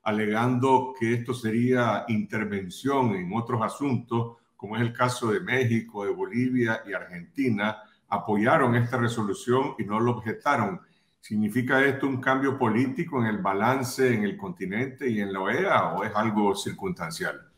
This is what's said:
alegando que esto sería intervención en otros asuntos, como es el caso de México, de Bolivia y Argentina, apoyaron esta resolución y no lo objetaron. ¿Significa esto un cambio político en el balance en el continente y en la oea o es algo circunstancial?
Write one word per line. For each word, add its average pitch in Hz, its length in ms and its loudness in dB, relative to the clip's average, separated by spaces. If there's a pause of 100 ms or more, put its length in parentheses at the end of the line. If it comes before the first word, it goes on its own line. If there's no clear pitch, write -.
alegando 120 920 2
que 113 160 2
esto 120 200 -2
sería 117 720 2
intervención 107 1080 -2
en 90 180 -6
otros 120 280 -2
asuntos, 117 760 -2 (180)
como 107 220 -8
es 120 40 0
el 117 120 0
caso 123 380 0
de 95 100 2
México, 113 640 0
de 95 60 0
Bolivia 113 760 0
y 98 60 -6
Argentina, 101 840 -2 (300)
apoyaron 117 680 2
esta 120 220 2
resolución 117 800 0
y 107 60 -6
no 104 160 -2
lo 120 120 2
objetaron. 107 680 -2 (400)
¿Significa 120 640 0
esto 139 240 2
un 127 140 -2
cambio 135 360 2
político 127 640 0
en 113 80 2
el 104 120 -2
balance 120 760 2
en 104 100 0
el 98 140 -2
continente 107 720 -4
y 107 100 0
en 98 140 -4
la 95 80 -4
oea 113 520 2
o 95 120 -2
es 95 100 -6
algo 104 400 2
circunstancial? 87 920 -6 (100)